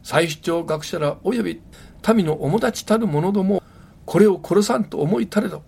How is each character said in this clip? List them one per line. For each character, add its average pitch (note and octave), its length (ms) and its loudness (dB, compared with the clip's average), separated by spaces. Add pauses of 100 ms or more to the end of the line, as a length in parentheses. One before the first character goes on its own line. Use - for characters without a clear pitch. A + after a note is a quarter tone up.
祭 E3 260 0
司 - 140 -10
長 E3+ 200 -2
学 D#3 220 -4
者 F3 140 -8
ら D3 260 -2
お G3+ 80 0
よ A#3 100 -2
び - 200 -6 (520)
民 F#3+ 120 2
の D#3 80 0
お D3 160 -2
も G3+ 80 2
だ A#3+ 120 0
ち - 140 -12
た A3 140 2
る A3+ 80 -2
者 D#3+ 260 0
ど G3+ 100 0
も、 F#3+ 200 0 (420)
こ - 140 -2
れ G#3+ 80 8
を F#3 180 4
殺 F#3 180 4
さ A#3+ 140 0
ん A3+ 80 0
と - 140 -8
思 F#3 240 0
い G3+ 40 -2
た G#3 140 0
れ G#3+ 80 -4
ど D3+ 200 -10